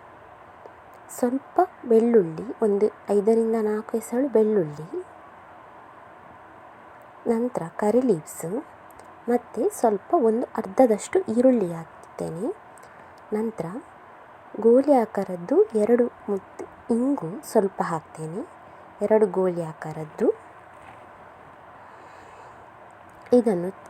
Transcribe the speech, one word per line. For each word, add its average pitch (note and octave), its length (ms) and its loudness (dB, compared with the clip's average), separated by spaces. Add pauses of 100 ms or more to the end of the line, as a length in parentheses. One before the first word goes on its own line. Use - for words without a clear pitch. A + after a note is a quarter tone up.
(1160)
ಸ್ವಲ್ಪ C4+ 480 -2 (260)
ಬೆಳ್ಳುಳ್ಳಿ, G#3+ 540 2 (220)
ಒಂದು G3+ 200 0 (300)
ಐದರಿಂದ A3+ 400 2 (120)
ನಾಲ್ಕು G#3+ 320 -4
ಎಸಳು B3+ 360 -4
ಬೆಳ್ಳುಳ್ಳಿ, E3+ 500 0 (2500)
ನಂತರ A3+ 340 -4 (140)
ಕರಿ G#3+ 300 2
ಲೀವ್ಸು, D#3+ 400 -6 (840)
ಮತ್ತು A#3+ 300 -4 (180)
ಸ್ವಲ್ಪ G#3+ 320 0 (160)
ಒಂದು A#3 180 -2 (140)
ಅರ್ಧದಷ್ಟು A3 580 0 (160)
ಈರುಳ್ಳಿ A#3+ 340 4 (100)
ಹಾಕ್ತೇನೆ. E3+ 680 -10 (920)
ನಂತರ G#3+ 280 -6 (1000)
ಗೋಲಿ C4+ 360 8
ಆಕಾರದ್ದು F#3+ 540 -2 (260)
ಎರಡು A#3+ 240 4 (240)
ಮುದ್ದೆ - 360 -8 (300)
ಇಂಗು B3 340 -2 (200)
ಸ್ವಲ್ಪ G3 280 0 (120)
ಹಾಕ್ತೇನೆ, D#3+ 500 -8 (640)
ಎರಡು G#3+ 200 4 (100)
ಗೋಲಿ F3+ 340 -2
ಆಕಾರದ್ದು. D#3 560 -8 (3000)
ಇದನ್ನು F#3+ 320 0 (200)